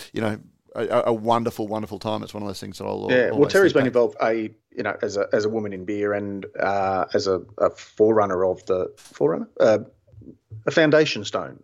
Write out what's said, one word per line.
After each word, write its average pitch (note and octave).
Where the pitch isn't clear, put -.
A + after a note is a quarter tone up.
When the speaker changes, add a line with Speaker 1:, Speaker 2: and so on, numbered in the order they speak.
Speaker 1:
you A2
know, G#2+
a, A2+
a, A#2+
a A#2+
wonderful, A2+
wonderful G#2+
time. G#2+
It's G2+
one G#2
of G2+
those G2
things G2+
that G2+
I'll G2+
al-, G#2
Speaker 2:
Yeah, B2+
well, -
Speaker 1:
always C#3+
Speaker 2:
Terry's F#3+
Speaker 1:
think C#3
Speaker 2:
been B2
Speaker 1:
back. B2
Speaker 2:
involved, A#2
a, A2+
you A2+
know, G#2
as G2+
a, G2+
as G#2+
a -
woman G#2+
in F#2
beer G#2
and, G2+
uh, F#2+
as -
a, F#2
a F#2
forerunner G#2
of F#2
the, F#2
forerunner? E3+
Uh, G#2+
a C#3+
foundation D#3
stone, D2